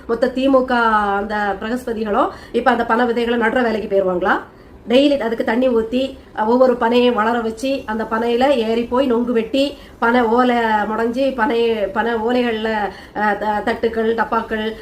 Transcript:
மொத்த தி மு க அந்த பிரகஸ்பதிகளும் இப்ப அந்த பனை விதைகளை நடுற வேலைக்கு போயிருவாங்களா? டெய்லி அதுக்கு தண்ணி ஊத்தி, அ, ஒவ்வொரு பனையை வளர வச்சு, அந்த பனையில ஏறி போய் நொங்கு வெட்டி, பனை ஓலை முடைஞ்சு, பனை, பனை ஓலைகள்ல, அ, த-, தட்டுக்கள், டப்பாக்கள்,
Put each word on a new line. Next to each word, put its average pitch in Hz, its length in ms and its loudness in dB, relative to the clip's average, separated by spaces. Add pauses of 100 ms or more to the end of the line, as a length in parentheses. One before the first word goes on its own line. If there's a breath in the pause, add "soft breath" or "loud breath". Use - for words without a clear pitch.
மொத்த 233 220 0
தி 262 180 -2
மு 262 180 4
க 254 100 -2 (140)
அந்த 208 720 0
பிரகஸ்பதிகளும் 226 680 -2 (220 loud breath)
இப்ப 247 200 2
அந்த 240 140 0
பனை 240 200 2
விதைகளை 240 340 0
நடுற 254 240 2
வேலைக்கு 214 320 -2
போயிருவாங்களா? 190 440 2 (500 loud breath)
டெய்லி 277 300 4
அதுக்கு 226 240 -4
தண்ணி 254 260 2
ஊத்தி, 247 480 -2 (200 loud breath)
அ, 208 80 0
ஒவ்வொரு 247 300 4
பனையை 247 360 2
வளர 226 300 0
வச்சு, 269 440 -4
அந்த 220 180 -4
பனையில 233 460 0
ஏறி 233 340 0
போய் 247 300 0
நொங்கு 240 180 0
வெட்டி, 269 460 0 (220 loud breath)
பனை 240 220 2
ஓலை 240 360 4
முடைஞ்சு, 226 800 0
பனை, 233 340 0
பனை 220 440 -2
ஓலைகள்ல, 226 600 0 (440 loud breath)
அ, 208 220 0
த-, 208 320 -2
தட்டுக்கள், 226 440 -2
டப்பாக்கள், 220 680 -4